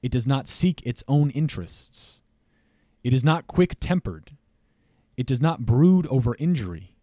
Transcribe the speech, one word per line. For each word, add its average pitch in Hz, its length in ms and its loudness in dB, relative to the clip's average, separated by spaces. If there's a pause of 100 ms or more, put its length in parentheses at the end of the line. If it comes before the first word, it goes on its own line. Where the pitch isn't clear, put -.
It 123 100 -4
does 120 140 0
not 135 220 -2
seek - 380 -2
its - 220 -8
own 147 220 2
interests. - 920 -8 (800)
It 123 100 0
is 127 120 2
not 156 220 2
quick-tempered. - 880 -2 (840)
It 127 100 -4
does 127 140 -2
not 151 260 -2
brood 170 400 6
over 123 320 0
injury. 104 640 -4